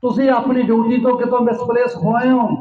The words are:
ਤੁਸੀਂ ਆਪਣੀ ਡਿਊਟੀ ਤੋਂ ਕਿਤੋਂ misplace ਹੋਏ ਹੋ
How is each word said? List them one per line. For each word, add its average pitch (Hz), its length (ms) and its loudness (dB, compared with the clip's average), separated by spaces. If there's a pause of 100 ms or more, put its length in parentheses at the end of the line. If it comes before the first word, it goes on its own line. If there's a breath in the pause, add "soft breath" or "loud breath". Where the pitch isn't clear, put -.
ਤੁਸੀਂ 254 280 0
ਆਪਣੀ 247 340 0
ਡਿਊਟੀ 226 380 0
ਤੋਂ 247 180 2
ਕਿਤੋਂ 240 220 0
misplace 233 540 -2
ਹੋਏ 226 340 0
ਹੋ 247 180 2 (140)